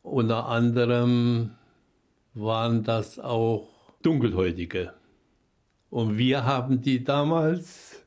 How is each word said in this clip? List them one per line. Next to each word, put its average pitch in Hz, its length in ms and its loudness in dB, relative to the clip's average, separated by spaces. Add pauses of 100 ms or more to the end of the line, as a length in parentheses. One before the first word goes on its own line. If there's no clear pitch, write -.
Unter 113 440 0
anderem 120 1040 2 (840)
waren 113 520 0
das 113 340 -2
auch 113 500 -2 (340)
Dunkelhäutige. 92 920 0 (960)
Und 110 260 -2
wir 127 280 2
haben 127 360 0
die 127 240 -2
damals 156 1040 -2